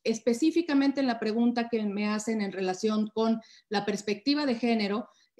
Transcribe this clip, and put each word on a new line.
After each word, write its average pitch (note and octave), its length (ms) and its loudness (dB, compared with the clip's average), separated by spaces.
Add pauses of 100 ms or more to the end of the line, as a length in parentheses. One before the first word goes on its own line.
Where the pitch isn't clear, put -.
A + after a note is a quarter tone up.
Específicamente C#4 960 2
en C4+ 60 2
la A#3 120 0
pregunta A#3 480 0
que A3 160 -2
me G#3 240 -2
hacen G#3+ 340 -2
en G3 120 -4
relación G#3+ 600 -2
con A3+ 280 0 (260)
la G3+ 160 -2
perspectiva G#3+ 640 -2
de B3 100 0
género, A3+ 540 0 (300)